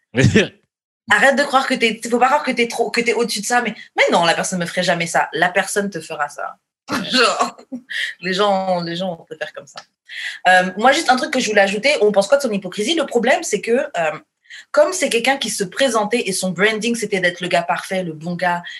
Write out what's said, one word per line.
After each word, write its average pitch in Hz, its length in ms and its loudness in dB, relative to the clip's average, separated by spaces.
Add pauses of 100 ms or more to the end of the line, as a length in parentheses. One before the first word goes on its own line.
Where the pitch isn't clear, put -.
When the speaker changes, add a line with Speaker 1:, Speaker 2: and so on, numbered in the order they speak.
(140)
Speaker 1:
<laughs> - 960 0
Speaker 2:
Arrête 240 260 6
de 285 80 2
croire 262 240 2
que 262 60 2
t'es, 226 260 0 (100)
faut 240 80 4
pas 247 80 4
croire 294 160 2
que 262 80 -4
t'es 240 160 0
trop, - 240 -2
que 240 100 -2
t'es 233 120 0
au-dessus 214 280 -2
de 196 60 -8
ça, 240 160 0
mais, 214 120 -4 (220)
mais 370 140 4
non, 180 140 4
la 165 100 4
personne 185 240 -4
me 170 80 -4
ferait 180 160 -4
jamais 170 240 0
ça. 156 260 0
La 165 180 0
personne 196 380 -2
te 170 120 -10
fera 156 280 -6
ça. - 280 -12 (320)
<laughs> - 20 -10
Genre, 196 680 0 (640)
les 180 140 -4
gens, 190 480 0
les 170 140 -6
gens 180 200 -6 (120)
préfèrent 156 240 -12
comme - 140 -16
ça. - 140 -20 (680)
Euh, 185 280 4
moi, 240 160 4
juste 320 180 0
un 254 60 4
truc - 160 -4
que 254 80 -2
je 196 80 -2
voulais 208 120 4
ajouter, 208 400 2
on 208 120 4
pense 196 160 2
quoi 285 100 6
de 277 40 -8
son 240 80 0
hypocrisie ? 208 440 -4
Le 294 120 0
problème, 262 380 2
c'est 202 160 -2
que, 254 260 0 (100)
euh, 156 220 -2 (540)
comme 302 200 4
c'est 269 160 0
quelqu'un 233 280 0
qui 247 140 -6
se - 140 -4
présentait 220 640 0
et 190 40 -2
son 185 180 -4
branding, 214 460 0
c'était 202 240 -4
d'être 175 200 0
le 175 80 -6
gars 175 140 2
parfait, 180 400 -4
le 165 100 -6
bon 160 220 -8
gars, 175 280 -2 (180)